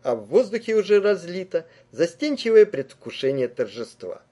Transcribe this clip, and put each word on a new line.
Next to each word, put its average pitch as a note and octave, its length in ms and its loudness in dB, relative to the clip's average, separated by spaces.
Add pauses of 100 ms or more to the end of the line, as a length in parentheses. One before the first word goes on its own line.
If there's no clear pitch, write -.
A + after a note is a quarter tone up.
А B2+ 100 -2
в A2 140 -8
воздухе A3 480 0
уже G3+ 260 2
разлито F3+ 640 -4 (260)
застенчивое A3 760 2
предвкушение C3+ 800 -6
торжества. A2 720 -10 (100)